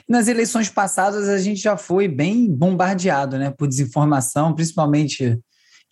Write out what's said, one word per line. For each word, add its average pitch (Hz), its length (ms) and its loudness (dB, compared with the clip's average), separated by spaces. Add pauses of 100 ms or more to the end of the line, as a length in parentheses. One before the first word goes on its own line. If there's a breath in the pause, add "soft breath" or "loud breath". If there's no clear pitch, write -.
E - 40 -4
nas 233 160 2
eleições 226 420 0
passadas, 202 580 0
a 202 100 2
gente 196 240 -2
já 208 160 0
foi 190 300 0
bem 185 420 0
bombardeado, 175 880 0
né, 139 140 -2
por 143 160 -4
desinformação, 143 880 0
principalmente 147 800 0 (540 soft breath)